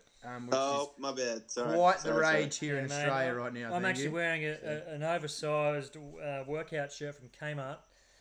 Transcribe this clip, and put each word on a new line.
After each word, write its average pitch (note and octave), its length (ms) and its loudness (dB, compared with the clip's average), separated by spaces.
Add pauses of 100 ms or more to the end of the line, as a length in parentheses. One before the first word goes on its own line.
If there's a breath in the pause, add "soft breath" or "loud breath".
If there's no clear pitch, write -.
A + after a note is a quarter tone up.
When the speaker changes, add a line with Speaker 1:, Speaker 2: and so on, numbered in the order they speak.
(260)
Speaker 1:
um, B2 220 -8
which B2+ 100 2
Speaker 2:
Oh, C#3 380 0
Speaker 1:
is - 60 -18
Speaker 2:
my C#3 120 -2
bad. A#2+ 360 -2
Sorry. A#2+ 280 0
Speaker 1:
quite F3+ 200 8
the - 120 -8
Speaker 2:
Sorry, D#3+ 160 4
sorry. D#3 180 6
Speaker 1:
rage D3 140 -4
here D3+ 180 -2
Speaker 3:
Yeah, C3+ 60 0
Speaker 1:
in C3+ 80 -2
Speaker 3:
mate, C#3+ 60 -2
Speaker 1:
Australia C3+ 360 2
Speaker 3:
I'm, A#2+ 60 -2
Speaker 1:
right B2 160 -4
now, A#2+ 140 -6
Speaker 3:
I'm A2+ 40 -6
Speaker 1:
thank F3+ 140 0
Speaker 3:
actually C#3 200 2
Speaker 1:
you. D3+ 60 0
Speaker 3:
wearing E3 340 0
a, D3+ 140 -2
Speaker 1:
So D3+ 280 -4
Speaker 3:
a, D#3+ 80 -8
an D3 80 -4
oversized, D3+ 920 0
uh, D3 520 -8
workout D3+ 440 -2
shirt C#3+ 240 -8
from B2+ 140 -18
Kmart. D3 480 -6 (440 soft breath)